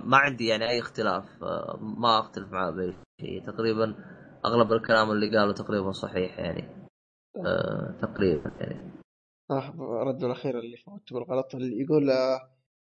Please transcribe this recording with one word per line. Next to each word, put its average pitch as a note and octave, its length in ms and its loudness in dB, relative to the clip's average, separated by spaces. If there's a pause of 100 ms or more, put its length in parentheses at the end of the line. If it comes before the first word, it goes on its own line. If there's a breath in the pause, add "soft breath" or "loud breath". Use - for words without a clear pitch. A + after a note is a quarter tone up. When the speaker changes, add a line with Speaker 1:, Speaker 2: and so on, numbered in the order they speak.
Speaker 1:
ما B2+ 120 6
عندي C3 300 4
يعني A2 240 2
أي A#2+ 100 0
اختلاف، G2+ 440 -2 (180)
آه، F2+ 380 -6
ما A2 380 2
أختلف G2 340 -6
معه F#2 180 0
بأي F2+ 240 -4 (260)
شيء. - 260 -10
تقريبا A2 480 0 (520 loud breath)
أغلب A2+ 260 4
الكلام A2 380 4
اللي G#2+ 280 2
قاله G2+ 140 6
تقريبا G2+ 400 -2
صحيح F#2 460 -4
يعني. - 480 -8 (480)
Speaker 2:
طيب. F3 120 -6
Speaker 1:
آه، - 560 -2
تقريبا F2 580 0
يعني. - 300 -10 (600)
Speaker 2:
آه، C3 240 -4 (320)
رد C3 180 -2
الأخير B2 340 -4
اللي A#2 180 -4
فوت - 360 -18
بالغلط B2+ 420 -4
اللي B2 260 -4
يقول، C#3+ 300 4
آه، C3 400 2 (300)